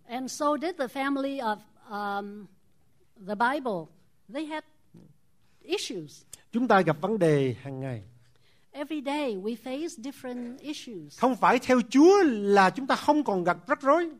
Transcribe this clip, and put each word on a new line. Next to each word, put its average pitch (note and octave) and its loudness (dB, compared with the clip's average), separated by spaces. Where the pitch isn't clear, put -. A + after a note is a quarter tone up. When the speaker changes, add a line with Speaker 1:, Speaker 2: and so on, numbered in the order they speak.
Speaker 1:
And B3 -10
so D4+ -4
did F4+ -6
the C4 -4
family C4+ -4
of, A3 -2
um, G3+ -8
the G#3 -6
Bible. A#3 -2
They D4+ -8
had D#4 -10
issues. A#3+ -8
Speaker 2:
Chúng A#3 0
ta G3+ 6
gặp D#3+ 2
vấn G#3 -2
đề C#3+ 4
hàng C3+ -10
ngày. B2 -8
Speaker 1:
Every D4 -10
day C#4 -4
we G#3+ -6
face C#4 -8
different B3 -12
issues. A3+ -14
Speaker 2:
Không B3 2
phải F3+ 4
theo B3+ 2
Chúa F#4 8
là G3+ 6
chúng C4 -8
ta B3+ 0
không D4 2
còn F#3+ 0
gặp F3 -2
rắc D4 -2
rối. D#4 2